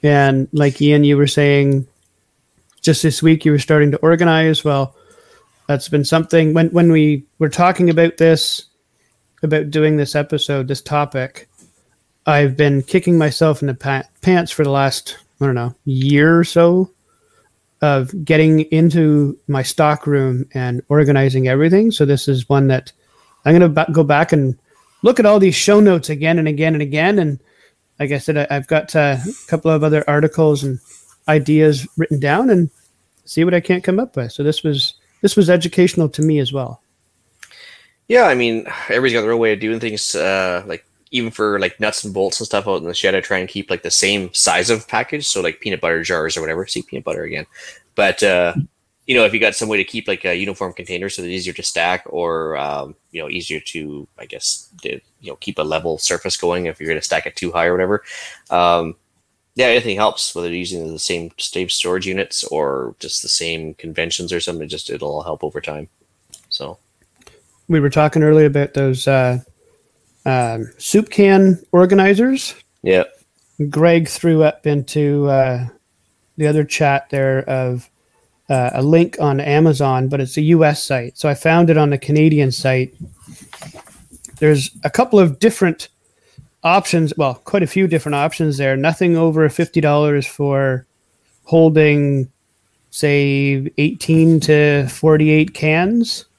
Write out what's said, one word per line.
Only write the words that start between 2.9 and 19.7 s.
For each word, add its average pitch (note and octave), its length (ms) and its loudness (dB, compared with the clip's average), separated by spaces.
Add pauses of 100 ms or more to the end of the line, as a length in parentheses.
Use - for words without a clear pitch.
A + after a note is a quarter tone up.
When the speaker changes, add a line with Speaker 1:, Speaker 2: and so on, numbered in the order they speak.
Speaker 1:
this D#3 200 -2
week D#3+ 220 2
you D3+ 80 2
were D3 60 2
starting D3 320 2
to D3 80 -4
organize. D#3+ 640 2
Well, C#3 300 -2 (720)
that's C#3+ 220 -4
been D3 160 0
something D#3+ 500 2
when, E3 160 4
when E3+ 200 4
we D3+ 340 2 (140)
were D#3 120 -2
talking F3 400 2
about E3 260 2
this, - 480 2 (760)
about D3+ 280 -2
doing D#3 260 2
this C#3+ 180 -2
episode, C#3+ 540 -4
this C3+ 120 -6
topic, C#3+ 680 -6 (760)
I've C#3+ 300 2
been C#3+ 260 2
kicking F3 360 0
myself D3+ 440 0
in C#3+ 60 -4
the C3+ 60 -4
pa-, C3+ 300 -6 (180)
pants F3 280 2
for D#3 140 -2
the C#3 60 -2
last, C#3 480 -2 (220)
I C#3 60 0
don't C3 80 0
know, A#2+ 200 -4 (100)
year C#3+ 540 4
or E3+ 60 4
so F3 460 2 (920)
of C#3+ 420 -2
getting D#3 360 4 (120)
into D3+ 680 2 (100)
my C#3 140 -2
stock D3+ 440 0